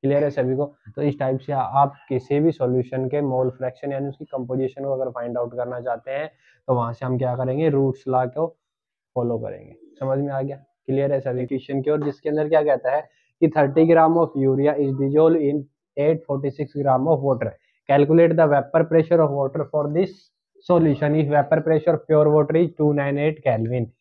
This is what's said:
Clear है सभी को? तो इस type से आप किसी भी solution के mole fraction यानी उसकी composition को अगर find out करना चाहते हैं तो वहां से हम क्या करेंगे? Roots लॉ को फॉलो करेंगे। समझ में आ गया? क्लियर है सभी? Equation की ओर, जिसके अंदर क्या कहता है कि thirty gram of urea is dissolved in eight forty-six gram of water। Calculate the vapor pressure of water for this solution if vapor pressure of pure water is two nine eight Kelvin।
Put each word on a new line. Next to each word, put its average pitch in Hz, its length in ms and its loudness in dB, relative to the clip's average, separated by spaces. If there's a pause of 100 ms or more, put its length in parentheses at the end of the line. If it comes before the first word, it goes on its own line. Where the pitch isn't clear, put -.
Clear 143 220 0
है 147 60 0
सभी 131 260 -2
को? 143 80 -2 (320)
तो 143 60 -6
इस 147 160 -2
type 135 220 -2
से 143 120 -10
आप 139 420 0 (140)
किसी 135 320 -2
भी 160 120 4
solution 127 560 -2
के 147 160 -2
mole 131 280 -2
fraction 131 400 -8
यानी 135 160 -6
उसकी 139 160 -14
composition 131 600 -6
को 139 80 -4
अगर 131 180 -4
find 120 280 -8
out 120 180 -6
करना 123 240 -8
चाहते 120 300 -8
हैं 147 200 -8 (380)
तो 131 60 2
वहां 117 180 -2
से 123 140 -12
हम 127 120 -4
क्या 123 180 -2
करेंगे? 131 320 -2
Roots 139 400 0
लॉ 127 180 0
को 147 200 -4 (680)
फॉलो 120 220 -4
करेंगे। 101 360 -14 (260)
समझ 135 180 -2
में 143 100 -4
आ 135 140 -6
गया? 139 140 -8
क्लियर 139 560 -4
है 135 80 0
सभी? 127 220 -6
Equation 135 400 -6
की 143 80 -2
ओर, 151 140 0
जिसके 147 240 -6
अंदर 151 200 -2
क्या 156 140 4
कहता 131 320 0
है 151 60 0 (420)
कि 160 60 4
thirty 147 400 4
gram 165 320 6
of 160 220 0
urea 135 320 2 (100)
is 135 160 -2
dissolved 156 480 4
in 143 120 -2 (360)
eight 156 320 0
forty-six 139 500 -6
gram 139 360 0
of 139 120 -4
water। 131 240 -2 (380)
Calculate 160 500 4
the 160 160 6
vapor 143 280 0 (100)
pressure 165 340 4
of 143 140 -2
water 139 340 -4
for 147 100 0 (140)
this - 180 -2 (520)
solution 151 540 2
if 143 120 0
vapor 147 260 2
pressure 160 380 0
of - 100 -14
pure 151 220 4
water 151 320 2
is 165 180 0
two 147 140 4
nine 143 320 -2
eight 156 180 -4
Kelvin। 117 460 -2 (100)